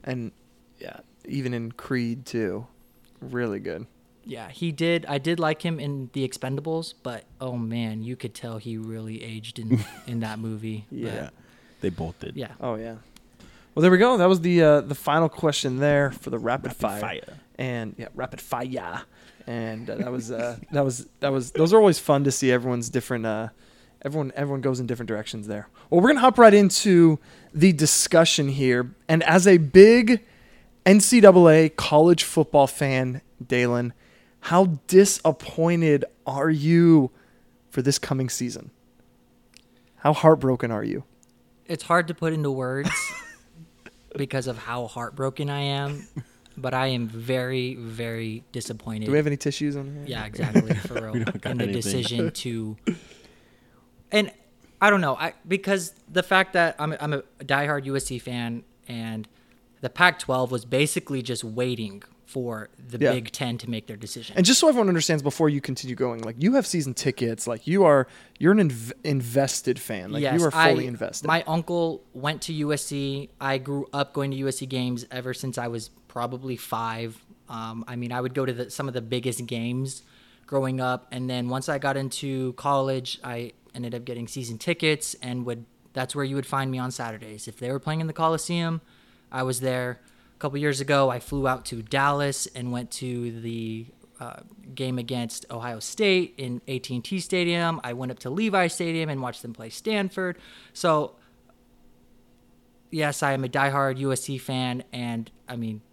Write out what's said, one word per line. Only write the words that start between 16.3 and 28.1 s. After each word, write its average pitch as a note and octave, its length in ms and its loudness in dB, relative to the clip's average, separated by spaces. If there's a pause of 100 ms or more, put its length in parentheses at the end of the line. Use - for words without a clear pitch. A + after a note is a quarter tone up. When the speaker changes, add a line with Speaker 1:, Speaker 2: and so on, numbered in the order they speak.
Speaker 1:
the A#2+ 80 -4
rapid A#2+ 300 -4
Speaker 3:
Rapid A#2+ 120 -12
Speaker 1:
fire. G#2 200 -4
Speaker 3:
fire. - 380 -10 (200)
Speaker 1:
And A#2+ 400 -8
yeah, A#2 160 -14
rapid C3 260 -10
fire. B2 600 -8 (440)
And, A2+ 440 -8
uh, A2 60 -8
that B2 160 -6
was, A#2+ 180 -8
uh, A#2+ 340 -8
<laughs> - 80 -16
that C#3+ 120 0
was, B2 220 -4 (140)
that C#3 120 -2
was, C3 200 -4
those E3 220 4
are A3 40 10
always G3+ 200 6
fun C#3+ 260 2
to C#3 80 4
see C3 200 2
everyone's A#2+ 380 0
different, A#2 360 -4
uh, A2 220 -4 (540)
everyone, C#3 340 -4
everyone C#3 240 -4
goes C3 200 -2
in B2 60 -4
different A#2 220 -6
directions G#2+ 380 -8
there. G#2 220 -8 (200)
Well, - 140 6
we're A#3 60 8
gonna C#4+ 120 6
hop B3 180 6
right A3+ 160 12
into F3 640 8 (360)
the F3 180 8
discussion D#3+ 760 4